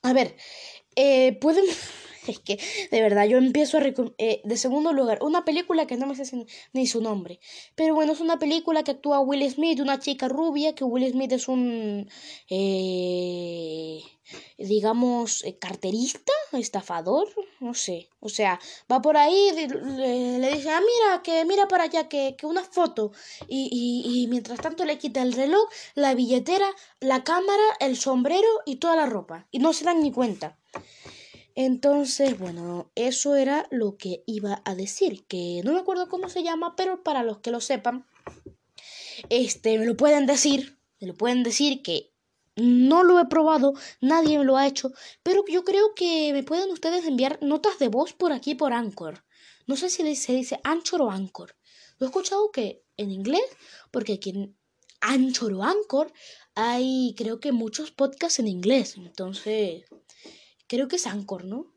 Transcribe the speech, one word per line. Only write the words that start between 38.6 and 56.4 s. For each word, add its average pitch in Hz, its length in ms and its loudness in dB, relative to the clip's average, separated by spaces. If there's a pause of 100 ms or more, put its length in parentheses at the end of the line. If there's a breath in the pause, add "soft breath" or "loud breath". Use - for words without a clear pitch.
este, 233 500 0
me 220 80 0
lo 233 120 0
pueden 294 280 6
decir, 277 540 2 (220)
me 196 60 -10
lo 175 80 -10
pueden 247 280 0
decir 277 380 0
que - 320 -6 (420)
no 247 480 6
lo 349 160 8
he 339 60 6
probado, 302 480 4 (260 loud breath)
nadie 302 380 4
me 285 80 4
lo 262 100 4
ha 277 120 4
hecho, 269 260 -4 (280 loud breath)
pero 392 280 2
yo 349 160 0
creo 415 300 4
que 320 360 0
me 277 120 -2
pueden 349 280 -2
ustedes 339 340 -2
enviar 269 360 0
notas 302 360 0
de 247 120 0
voz 269 240 -2
por 349 180 0
aquí, 285 240 -4
por 277 160 0
Anchor. 196 540 -8 (420 soft breath)
No 269 80 -2
sé 359 140 -4
si 302 260 -2
se 247 180 -4
dice 254 300 -4
Anchor 330 380 -2
o 226 100 0
Anchor. 190 460 -10 (400 soft breath)
Lo 262 80 -2
he 262 40 -8
escuchado 392 420 -2
que - 340 -6 (100)
en 202 160 -8
inglés, 233 320 0 (480 loud breath)
porque 214 220 -4
aquí 196 160 -8
en 196 280 -8 (440)
Anchor 254 520 0
o 190 100 -4
Anchor 311 500 -2 (420 loud breath)